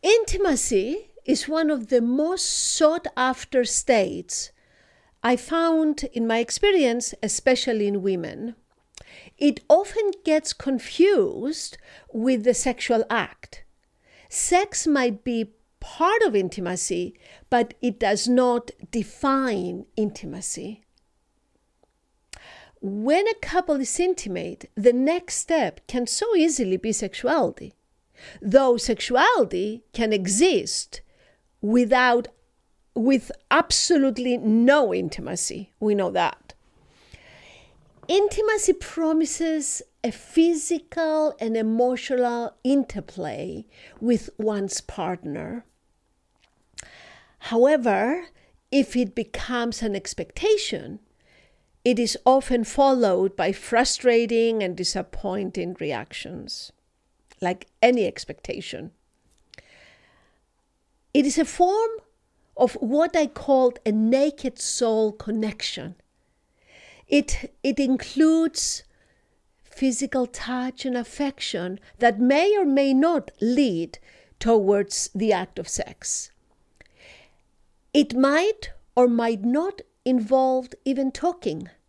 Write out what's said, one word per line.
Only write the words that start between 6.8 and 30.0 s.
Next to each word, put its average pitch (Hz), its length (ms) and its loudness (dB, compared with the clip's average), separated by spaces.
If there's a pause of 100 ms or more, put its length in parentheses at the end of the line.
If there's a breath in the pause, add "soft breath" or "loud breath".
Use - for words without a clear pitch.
especially 226 640 0
in 202 140 -2
women. 190 540 -4 (840 loud breath)
It 285 320 2
often 403 440 2 (120)
gets 311 300 0
confused 269 1200 0 (340 loud breath)
with 233 340 0
the 240 100 4
sexual 233 560 0
act. - 540 -6 (640 soft breath)
Sex - 560 0
might 254 360 0
be 226 280 -4 (300)
part 403 420 0
of 269 140 2
intimacy, 180 800 -4 (340 soft breath)
but 240 320 0
it - 180 -2
does 214 300 0
not 247 420 2 (200)
define 220 960 -4 (100)
intimacy. 208 880 -8 (2000 loud breath)
When 240 480 0
a 453 60 0
couple 320 460 -2
is - 180 -4
intimate, 190 760 -4
the 226 180 6
next 311 440 0
step 277 500 -2
can 247 200 -4
so 440 300 -2
easily 262 400 2
be 220 160 -4
sexuality, - 840 -4 (680 loud breath)
though 247 360 4
sexuality 233 1080 0 (100)
can 220 200 0